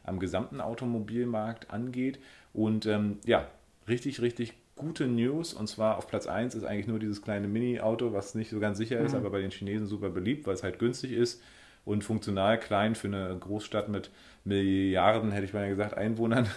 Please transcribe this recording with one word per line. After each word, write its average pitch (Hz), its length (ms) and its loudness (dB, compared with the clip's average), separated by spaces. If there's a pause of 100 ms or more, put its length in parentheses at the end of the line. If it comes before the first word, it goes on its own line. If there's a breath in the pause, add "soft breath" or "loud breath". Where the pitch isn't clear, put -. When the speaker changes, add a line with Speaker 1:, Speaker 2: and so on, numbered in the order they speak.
Speaker 1:
am 92 140 -4
gesamten 95 420 -2
Automobilmarkt 117 1120 -4
angeht. 127 480 -4 (340 loud breath)
Und, 110 340 2
ähm, 104 380 2
ja, 113 220 4 (420)
richtig, 120 340 0
richtig 120 320 0 (220)
gute 156 300 -2
News. 127 460 2
Und 107 160 -6
zwar 110 300 2
auf - 80 -8
Platz - 200 -2
eins 117 280 -2
ist 107 100 -4
eigentlich 104 220 -2
nur 110 120 -2
dieses 104 240 -2
kleine 101 260 -2
Mini-Auto, 117 640 2
was 101 220 -4
nicht 110 160 -4
so 107 100 -2
ganz 104 180 0
sicher 113 220 0
ist, 139 120 2
Speaker 2:
Mhm. 135 60 0
Speaker 1:
aber 110 120 -2
bei 98 100 0
den 98 100 -2
Chinesen 101 360 -4
super 101 240 -4
beliebt, 101 360 -2
weil 98 80 0
es 90 80 -4
halt 95 160 -4
günstig 123 340 0
ist 120 300 2 (420 loud breath)
und 104 180 0
funktional 104 560 2
klein 107 360 2
für - 140 -4
eine 95 300 -4
Großstadt 98 500 -4
mit 98 220 -4 (340 loud breath)
Milliarden, 98 880 4
hätte 101 120 0
ich 95 80 -6
mal 101 160 -2
gesagt, 101 280 0
Einwohnern. 113 600 2